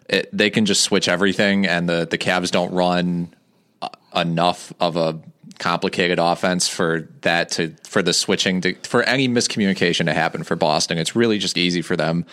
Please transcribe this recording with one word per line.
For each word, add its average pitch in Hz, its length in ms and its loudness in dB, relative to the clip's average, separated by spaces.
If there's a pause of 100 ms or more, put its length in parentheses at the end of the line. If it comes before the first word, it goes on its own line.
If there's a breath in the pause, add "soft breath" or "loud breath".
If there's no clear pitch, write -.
it, 98 260 0
they 104 140 4
can 110 160 2
just 98 160 2
switch - 260 0
everything, 98 600 2
and 85 200 0
the, 85 220 0
the 85 80 -2
Cavs 90 340 0
don't 90 220 0
run, 87 600 0 (480)
uh, - 80 -8 (260)
enough 85 640 0
of 85 180 0
a 80 220 0 (400)
complicated 87 600 0
offense 85 480 0
for 82 400 -2 (140)
that 85 300 0
to, 82 220 -4 (100)
for - 180 -2
the 87 120 2
switching 92 480 0
to, 90 120 0 (100)
for 120 200 0
any 131 240 0
miscommunication 98 800 0
to 78 80 2
happen 80 300 -2
for - 120 -4
Boston. 80 420 0
It's 80 180 -4
really 113 220 2
just 95 200 -4
easy 87 240 0
for 87 140 -4
them 82 380 0